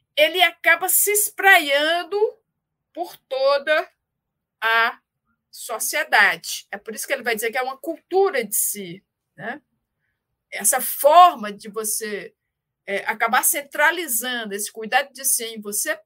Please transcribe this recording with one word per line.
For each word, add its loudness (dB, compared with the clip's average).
ele 4
acaba 2
se 0
espraiando 2
por -10
toda 0
a 0
sociedade. -2
É -10
por -14
isso -10
que -4
ele -6
vai -2
dizer -4
que -6
é -2
uma -6
cultura 0
de -8
si, -6
né? -12
Essa -2
forma 4
de -16
você, -8
é, -4
acabar 0
centralizando -2
esse -8
cuidado -4
de -16
si -2
em -12
você -6